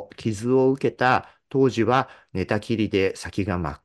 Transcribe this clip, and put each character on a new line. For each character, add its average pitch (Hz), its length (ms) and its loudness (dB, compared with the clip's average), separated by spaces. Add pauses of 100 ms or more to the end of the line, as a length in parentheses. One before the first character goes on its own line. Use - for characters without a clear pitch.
(160)
傷 113 380 -4
を 131 180 4
受 135 180 -2
け 117 60 -8
た 127 340 2 (200)
当 135 200 2
時 110 140 0
は 123 260 2 (240)
寝 92 140 -4
た 107 120 0
き 113 160 -4
り 104 140 0
で 95 260 2
先 90 300 -6
が 90 140 -2
真 78 140 -4
っ - 120 -20